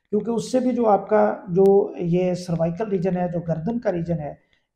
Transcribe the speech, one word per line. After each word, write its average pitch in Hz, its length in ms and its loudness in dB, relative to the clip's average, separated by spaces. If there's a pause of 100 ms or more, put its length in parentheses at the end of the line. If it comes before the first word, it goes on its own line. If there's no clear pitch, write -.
(120)
क्योंकि 208 180 0
उससे 233 300 0
भी 247 120 0
जो 233 140 0
आपका, 208 640 2
जो 196 480 4
ये 180 380 0
cervical 170 520 -2
region 185 280 -2
है, 180 160 -2
जो 175 100 -4
गर्दन 165 360 -4
का 226 140 -4
रीजन 170 260 -2
है, 151 180 -10 (400)